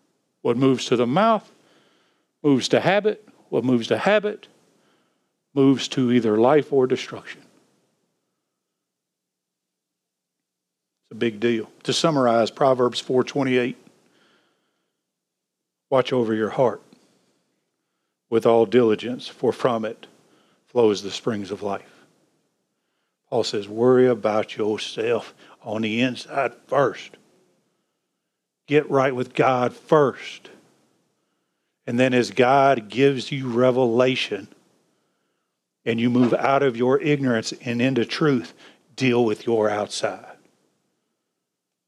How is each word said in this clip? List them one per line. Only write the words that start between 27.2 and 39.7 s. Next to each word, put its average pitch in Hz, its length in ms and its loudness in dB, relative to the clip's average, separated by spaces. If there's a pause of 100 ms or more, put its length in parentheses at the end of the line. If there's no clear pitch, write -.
Get 147 220 2
right 135 260 2
with 123 180 -6
God 127 400 0
first. - 760 0 (1400)
And 120 140 -4
then 127 140 2
as 117 180 2
God 127 580 2
gives 131 420 0
you 131 180 -6
revelation 123 1000 0 (1400)
and 117 140 -2
you 120 100 0
move 123 240 2
out 139 280 0
of 131 140 0
your 127 260 2
ignorance 139 520 -2 (100)
and 120 180 -4
into 127 240 0
truth, 135 480 -2 (420)
deal 123 280 2
with 107 220 -2
your 110 240 2
outside." 104 560 -6 (1600)